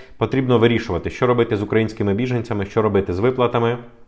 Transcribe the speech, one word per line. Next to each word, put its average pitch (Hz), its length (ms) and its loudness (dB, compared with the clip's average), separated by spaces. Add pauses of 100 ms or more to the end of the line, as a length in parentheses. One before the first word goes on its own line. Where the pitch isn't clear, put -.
(180)
потрібно 123 420 2
вирішувати, 110 500 0
що - 180 -2
робити 117 300 2
з 98 40 -4
українськими 107 520 0
біженцями, 113 520 -2
що 110 160 0
робити 98 320 0
з 90 60 -4
виплатами. 120 580 0 (300)